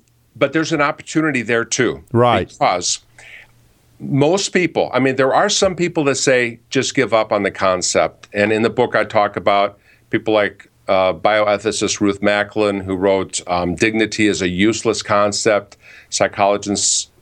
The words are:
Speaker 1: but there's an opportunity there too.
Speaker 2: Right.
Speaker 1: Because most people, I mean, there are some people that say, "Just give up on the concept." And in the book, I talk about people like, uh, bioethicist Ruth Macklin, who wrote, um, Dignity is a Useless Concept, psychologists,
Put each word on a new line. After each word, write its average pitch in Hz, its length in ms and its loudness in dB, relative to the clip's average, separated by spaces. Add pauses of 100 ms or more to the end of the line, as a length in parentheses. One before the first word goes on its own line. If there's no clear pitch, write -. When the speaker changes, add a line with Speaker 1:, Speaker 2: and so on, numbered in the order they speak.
(360)
Speaker 1:
but 139 180 0
there's 160 200 0
an 147 80 0
opportunity 151 600 -2
there 117 240 -2
too. - 460 -2
Speaker 2:
Right. 117 380 2
Speaker 1:
Because 95 500 -2 (1040)
most 147 520 0
people, 160 400 0
I 127 60 0
mean, 131 180 0
there 131 160 2
are 175 160 2
some 190 260 0
people 170 300 -2
that 139 100 2
say, 123 540 0
"Just - 260 -2
give 117 180 0
up 110 200 2
on 104 100 0
the 95 80 0
concept." 90 800 0
And 104 220 0
in 110 80 0
the 113 80 2
book, 117 260 0
I 110 80 2
talk 104 320 0
about 101 420 0 (320)
people 110 240 -2
like, 101 360 0 (180)
uh, 92 240 2
bioethicist 104 880 0
Ruth 98 220 0
Macklin, 104 580 0
who 95 160 -4
wrote, 95 500 0
um, 90 300 -2
Dignity 110 520 0
is 92 140 0
a 92 60 0
Useless 101 540 0
Concept, 104 760 0 (340)
psychologists, 101 1000 -2 (120)